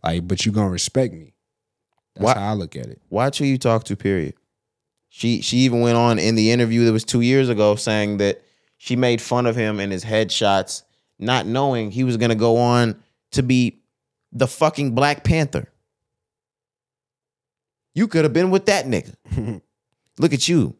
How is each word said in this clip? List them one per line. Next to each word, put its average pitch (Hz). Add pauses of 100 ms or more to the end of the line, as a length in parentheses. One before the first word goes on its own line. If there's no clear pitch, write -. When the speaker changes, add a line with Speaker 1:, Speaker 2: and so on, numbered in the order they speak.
Speaker 1:
Like, 85
but 92
you 110
gonna 101
respect 117
me." 80 (800)
That's 95
Speaker 2:
Why 123
Speaker 1:
how 104
I -
look 90
at 62
it. 58 (100)
Speaker 2:
Watch 127
who 147
you 135
talk 113
to, 101
period. 92 (760)
She, 117
she -
even 123
went 117
on 117
in 104
the 110
interview 117
that 113
was 110
two -
years 131
ago 104
saying 107
that 101 (360)
she -
made 123
fun 123
of 117
him 107
and 101
his 90
headshots, 107 (360)
not 117
knowing 120
he 123
was 123
gonna 113
go 113
on 120 (360)
to 139
be 127 (520)
the 127
fucking 143
Black 139
Panther. 160 (2250)
You 208
could 165
have 147
been 180
with 190
that 196
nigga. 107 (160)
Speaker 1:
<laughs> 107 (560)
Speaker 2:
Look 165
at 135
you. 127